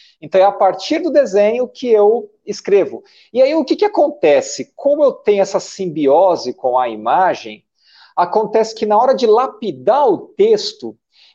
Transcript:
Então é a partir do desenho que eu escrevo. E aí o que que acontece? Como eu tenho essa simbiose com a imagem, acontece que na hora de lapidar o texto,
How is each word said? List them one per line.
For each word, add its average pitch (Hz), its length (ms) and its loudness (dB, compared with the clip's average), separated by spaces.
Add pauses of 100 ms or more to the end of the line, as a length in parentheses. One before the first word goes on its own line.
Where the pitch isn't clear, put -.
(200)
Então 185 200 -2
é 185 40 6
a 202 60 4
partir 196 500 -2
do 330 120 -4
desenho 233 560 0
que - 180 -12
eu 214 440 2 (160)
escrevo. 185 580 -2 (260)
E 240 120 0
aí 277 120 2
o 320 100 0
que 320 120 -2
que - 80 0
acontece? 175 920 0
Como 294 300 0
eu 262 80 2
tenho 202 300 0
essa 185 180 -2
simbiose 156 920 0
com 127 240 -2
a 127 100 0
imagem, 117 720 -4 (540)
acontece 214 580 -2
que 226 120 -6
na 208 100 0
hora 254 180 2
de 254 120 -2
lapidar 220 800 0
o 170 100 0
texto, 202 800 -2 (380)